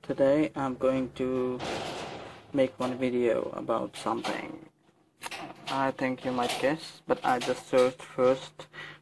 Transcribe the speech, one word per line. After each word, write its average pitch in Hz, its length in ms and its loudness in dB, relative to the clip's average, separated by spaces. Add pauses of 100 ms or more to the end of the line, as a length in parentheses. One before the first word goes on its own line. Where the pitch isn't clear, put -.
today 143 520 4
I'm 135 200 -2
going 131 400 2
to 127 440 -2 (920)
make 131 260 2
one 127 200 -2
video 123 580 2
about 117 400 -2
something. 110 640 -4 (1120)
I 135 180 2
think 131 340 -2
you 127 80 -2
might 120 300 0
guess, 151 460 -2
but 127 180 2
I 127 140 4
just 123 280 -2
searched 127 360 4
first - 640 2 (340)